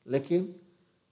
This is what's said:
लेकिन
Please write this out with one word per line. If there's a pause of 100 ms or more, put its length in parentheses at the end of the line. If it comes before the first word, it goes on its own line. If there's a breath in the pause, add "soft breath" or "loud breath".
लेकिन (520 soft breath)